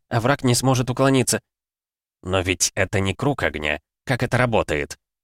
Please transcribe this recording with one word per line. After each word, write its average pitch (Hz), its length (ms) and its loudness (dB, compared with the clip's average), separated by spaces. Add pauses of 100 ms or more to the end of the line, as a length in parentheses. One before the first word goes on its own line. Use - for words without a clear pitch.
а 117 100 0
враг 123 240 0
не 123 120 4
сможет 127 340 0
уклониться". 131 520 2 (800)
"Но 92 200 0
ведь 90 340 -2
это 95 240 0
не 95 140 0
круг 135 300 -2
огня. 76 360 -2 (240)
Как 127 200 -4
это 120 140 -2
работает?" 90 600 0 (260)